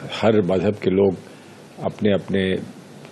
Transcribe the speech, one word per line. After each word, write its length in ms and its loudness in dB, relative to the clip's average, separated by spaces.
हर 280 4
मजहब 320 2
के 160 -2
लोग 260 4
अपने-अपने 760 0